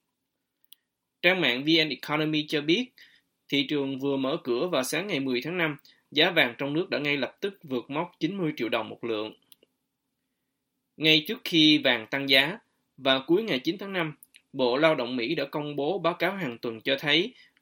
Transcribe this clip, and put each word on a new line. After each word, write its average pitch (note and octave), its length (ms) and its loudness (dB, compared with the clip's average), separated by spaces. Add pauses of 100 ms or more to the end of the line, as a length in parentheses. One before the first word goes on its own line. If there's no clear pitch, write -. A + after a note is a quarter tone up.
(1200)
Trang F3+ 200 4
mạng C3 220 0
V D3 40 -2 (180)
N D3+ 40 -6
Economy D3+ 580 -2
cho D3+ 140 -2
biết, F3+ 240 0 (640)
thị C#3 200 0
trường C#3 300 -2
vừa C#3 180 -2
mở C3+ 260 -2
cửa B2 240 -2
vào D3+ 160 0
sáng D#3+ 240 -4
ngày F3 120 -4
mười C3 220 -2
tháng D#3+ 160 -6
năm, D#3 200 -2 (340)
giá E3+ 200 4
vàng C3+ 260 2
trong C#3+ 160 -4
nước F3 160 -2
đã C3 100 -2
ngay C#3+ 180 -2
lập B2 240 -4
tức G3 220 -6
vượt B2+ 260 -6
mốc D3+ 300 -4
chín F#3 180 -4
mươi E3 200 -2
triệu A#2 120 -4
đồng A2 200 -2
một G#2+ 140 -12
lượng. G#2+ 300 -4 (1600)
Ngay D#3 300 4
trước A3+ 160 -4
khi D#3 340 6
vàng B2 300 0
tăng C#3 220 -4
giá, C#3 280 4 (400)
vào C3 300 0
cuối F#3 160 4
ngày F3 160 -2
chín G3+ 200 -4
tháng G3 140 -10
năm, E3 220 -4 (380)
Bộ B2+ 240 0
Lao D#3+ 180 4
động B2+ 200 -4
Mỹ A#2+ 200 -2
đã C#3 100 -2
công D3 300 -8
bố D3 240 -2
báo E3 140 0
cáo E3+ 180 0
hàng D#3 260 -6
tuần A2+ 240 -8
cho C3+ 180 0
thấy D#3+ 340 2 (280)